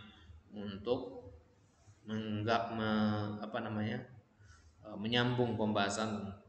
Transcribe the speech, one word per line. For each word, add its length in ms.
untuk 800
menggak-, 720
me-, 640
apa 160
namanya, 400
eh, 80
menyambung 640
pembahasan, 720